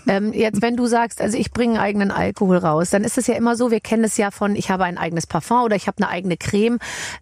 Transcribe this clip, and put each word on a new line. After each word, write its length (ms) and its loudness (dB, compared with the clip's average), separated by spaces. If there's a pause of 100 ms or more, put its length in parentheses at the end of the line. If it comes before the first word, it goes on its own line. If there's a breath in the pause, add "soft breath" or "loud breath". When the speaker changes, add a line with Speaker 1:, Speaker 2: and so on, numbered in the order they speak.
Speaker 1:
<laughs> 60 0
Speaker 2:
Ähm, 220 0
jetzt, 280 0
wenn 160 0
du 100 0
sagst, 340 0
also 180 0
ich 140 -2
bringe 220 2
einen 80 0
eigenen 280 0
Alkohol 460 2
raus, 340 2
dann 140 2
ist 120 -2
es 120 0
ja 60 2
immer 200 2
so, 160 0
wir 100 2
kennen 220 0
es 140 0
ja 160 0
von, 240 0
ich 140 -4
habe 140 0
ein 140 -4
eigenes 280 -4
Parfum 360 2
oder 140 2
ich 100 -2
habe 120 -4
eine 100 0
eigene 280 -4
Creme, 420 0 (440 loud breath)